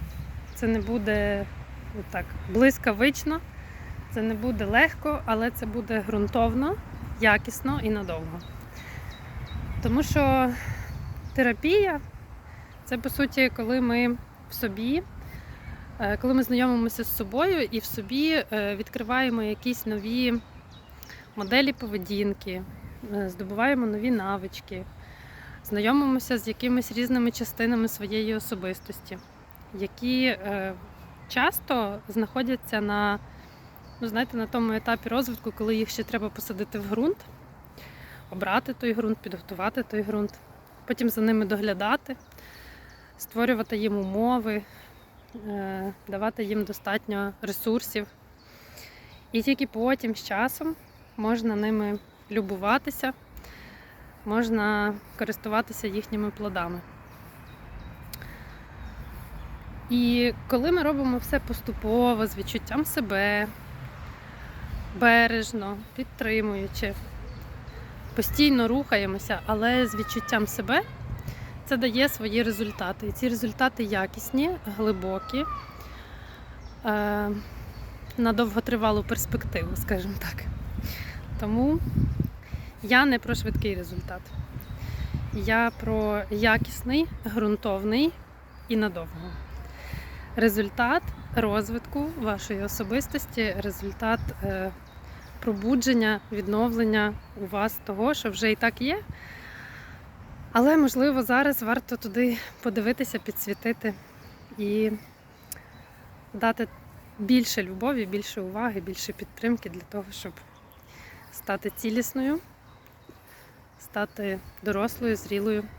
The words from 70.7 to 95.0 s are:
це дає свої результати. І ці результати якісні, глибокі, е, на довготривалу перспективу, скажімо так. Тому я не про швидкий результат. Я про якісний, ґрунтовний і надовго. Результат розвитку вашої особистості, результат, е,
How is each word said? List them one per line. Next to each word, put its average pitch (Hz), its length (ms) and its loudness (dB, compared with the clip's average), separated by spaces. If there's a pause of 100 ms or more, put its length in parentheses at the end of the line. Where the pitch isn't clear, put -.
це 269 120 2
дає 254 320 4
свої 220 340 0
результати. 208 640 -2
І 202 40 -2
ці 254 180 0
результати 240 540 0
якісні, 214 640 0 (280)
глибокі, 196 680 0 (1400)
е, 208 440 2 (880)
на 226 160 6
довготривалу 214 680 4
перспективу, 185 720 -2
скажімо 196 440 -2
так. - 240 -6 (960)
Тому 240 400 4 (1040)
я 247 220 8
не 254 140 4
про 233 160 -2
швидкий 214 400 0
результат. 180 460 -8 (1120)
Я 220 460 4
про 214 500 2
якісний, 226 800 4 (180)
ґрунтовний 214 840 2 (560)
і 226 100 2
надовго. 175 520 -2 (1080)
Результат 226 680 4 (320)
розвитку 226 720 0 (120)
вашої 202 420 -2
особистості, 220 960 -2
результат, 202 600 -2 (240)
е, 190 280 -2 (680)